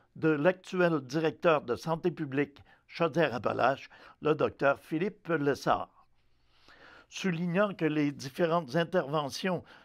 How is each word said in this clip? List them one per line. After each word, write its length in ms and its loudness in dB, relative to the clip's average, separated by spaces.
de 140 2
l'actuel 720 2
directeur 600 0
de 140 -4
santé 360 -4
publique 500 -4
Chaudière-Appalaches, 1040 0
le 140 2
docteur 440 0
Philippe 500 -4
Lessard. 760 0
Soulignant 680 -2
que 120 -2
les 260 2
différentes 640 -2
interventions 880 -2